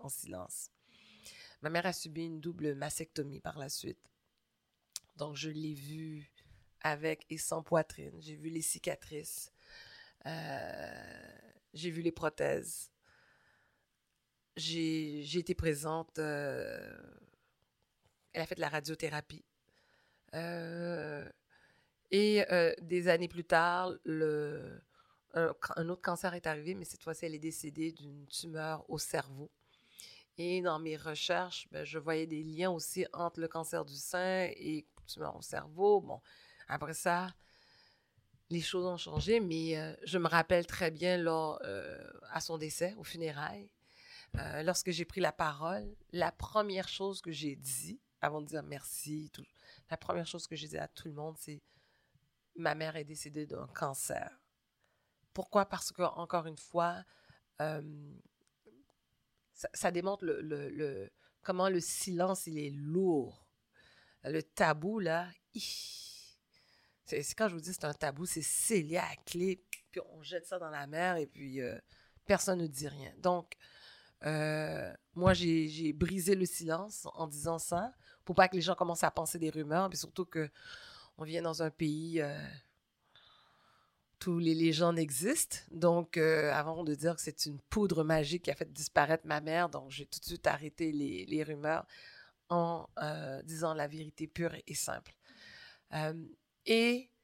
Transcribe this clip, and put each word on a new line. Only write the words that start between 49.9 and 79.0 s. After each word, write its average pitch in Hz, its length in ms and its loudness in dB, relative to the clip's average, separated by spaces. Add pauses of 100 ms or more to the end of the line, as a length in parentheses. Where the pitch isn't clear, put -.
la 165 80 -4
première 175 280 -4
chose - 200 -8
que 160 100 -8
j'ai 151 120 -8
dit 156 100 -6
à 151 100 -4
tout - 200 -14
le 151 60 -10
monde, 151 240 -10
c'est, « 151 240 -12 (920)
Ma 165 180 2
mère 156 220 -4
est 151 80 -4
décédée 151 420 -8
d'un 135 220 -8
cancer. » - 720 -4 (920)
Pourquoi ? 196 320 2
Parce - 260 -6
que, 180 100 -4
encore 165 440 0
une 156 100 -10
fois, 175 460 0 (580)
euh, 156 220 -2 (1700)
ça, - 200 -8
ça - 180 0
démontre 185 340 -2
le, 160 180 0
le, 147 260 -4
le, 123 420 -4 (320)
comment 185 260 2
le 180 120 4
silence, 185 680 0
il 160 120 -4
est 147 120 -4
lourd. 147 760 2 (800)
Le 151 180 0
tabou, 170 560 2
là, 175 300 0 (260)
hi, - 800 -10 (680)
c'est, - 180 -2
c'est - 120 -6
quand 214 140 4
je 175 60 -2
vous 165 60 -6
dis 170 120 -8
c'est - 120 -6
un 147 100 -2
tabou, 147 320 -2
c'est 165 160 -4
scellé 165 560 2
à - 160 -2 (120)
clé, 180 360 0 (280)
puis 180 100 -6 (100)
on 160 120 -18
jette 165 240 -8
ça 185 120 -4
dans 165 120 -8
la 143 160 -6
mer 170 300 2
et 151 100 0
puis, 135 340 -8
euh, - 180 -4 (480)
personne 185 340 4
ne 165 60 0
dit 143 220 -6
rien. 147 300 -10
Donc, 180 360 2 (720)
euh, 156 680 0 (220)
moi, 180 180 8
j'ai, 165 360 4
j'ai 156 240 0
brisé 175 420 2
le 180 100 4
silence 170 720 -2
en 165 120 -2
disant 151 320 -2
ça, 180 340 -2 (320)
pour - 120 -2
pas 185 120 12
que 190 60 -2
les 175 80 2
gens 170 120 2
commencent 170 300 2